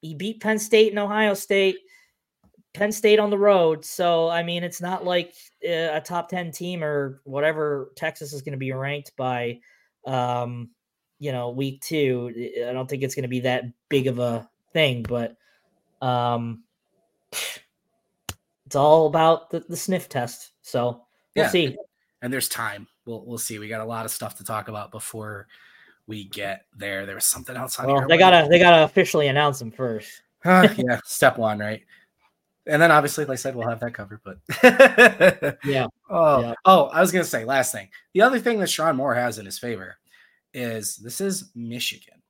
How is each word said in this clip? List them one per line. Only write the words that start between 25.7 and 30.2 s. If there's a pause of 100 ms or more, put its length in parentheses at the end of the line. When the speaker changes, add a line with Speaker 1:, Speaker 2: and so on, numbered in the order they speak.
Speaker 2:
we
get (100)
there.
There
was
something
else
on
Speaker 1:
Well,
Speaker 2:
here.
Speaker 1:
they
Speaker 2:
What
Speaker 1:
gotta,
they
gotta
officially
announce
him
first. (360)